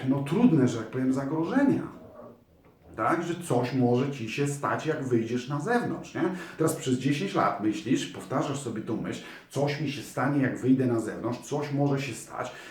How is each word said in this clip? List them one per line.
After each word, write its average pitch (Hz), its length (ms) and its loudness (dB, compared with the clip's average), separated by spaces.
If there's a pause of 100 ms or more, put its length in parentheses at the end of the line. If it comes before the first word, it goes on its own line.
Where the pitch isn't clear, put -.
no, 139 140 2
trudne, 156 440 6
że 113 100 0
tak 110 100 -6
powiem, 131 260 0
zagrożenia. 160 680 2 (1120)
Tak? 143 280 0
Że 170 100 -2 (100)
coś 123 300 0
może 123 380 4
ci 110 180 -8
się 143 180 -2
stać, 120 380 -2
jak 147 180 -2
wyjdziesz 120 460 0
na 143 100 -2
zewnątrz, 202 560 -2
nie? 135 60 -2 (360)
Teraz - 180 2
przez 131 240 0
dziesięć 147 360 0
lat 101 280 2
myślisz, 107 420 2
powtarzasz 131 540 -4
sobie 107 220 -6
tą 104 200 -2
myśl, 95 220 -6 (260)
coś 143 320 0
mi 147 100 -2
się - 100 -6
stanie, 139 400 0
jak 123 160 2
wyjdę 127 280 4
na 117 140 2
zewnątrz, 107 400 -4
coś 143 320 -4
może 139 300 2
się 113 120 -6
stać - 380 -8 (200)